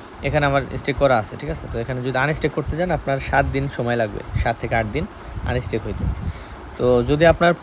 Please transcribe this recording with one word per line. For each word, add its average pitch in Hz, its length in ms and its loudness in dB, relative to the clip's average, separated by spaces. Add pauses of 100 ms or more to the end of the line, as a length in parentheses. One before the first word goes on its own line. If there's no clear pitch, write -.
(240)
এখানে 147 220 2
আমার 139 160 2 (160)
stake - 180 -2
করা 135 220 6
আছে, 107 220 -2
ঠিক 143 100 -6
আছে? 156 220 -8
তো 117 80 -4
এখানে 127 220 -4
যদি 127 160 -2
unstake 147 340 0
করতে 151 260 -4
চান 180 140 0
আপনার 139 280 0
সাত 139 340 2
দিন 139 140 0 (100)
সময় 120 180 0
লাগবে, 110 240 0 (240)
সাত 117 160 0
থেকে 117 160 -2
আট 113 180 2
দিন 156 120 -2 (400)
unstake 123 400 -2
হইতে। 104 180 -6 (760)
তো 123 260 4
যদি 147 220 4
আপনার 170 380 6